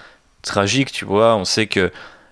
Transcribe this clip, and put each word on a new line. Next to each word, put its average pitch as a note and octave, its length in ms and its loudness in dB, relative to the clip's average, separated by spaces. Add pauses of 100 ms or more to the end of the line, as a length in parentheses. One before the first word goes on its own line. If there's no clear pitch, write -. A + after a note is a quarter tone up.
(420)
tragique, G#2+ 500 0
tu - 120 -8
vois. G#2+ 300 4
On F#2+ 100 0
sait G#2+ 220 -2
que F#2 240 0 (420)